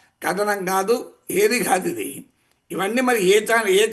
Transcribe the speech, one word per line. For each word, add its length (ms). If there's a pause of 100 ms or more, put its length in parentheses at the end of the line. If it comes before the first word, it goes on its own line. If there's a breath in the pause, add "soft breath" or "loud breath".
(260 loud breath)
కథనం 380
కాదు, 460 (200)
ఏది 340
కాదు 240
ఇది. 360 (460)
ఇవన్నీ 300
మరి 240
ఏ 200
ఛానల్, 240
ఏ 240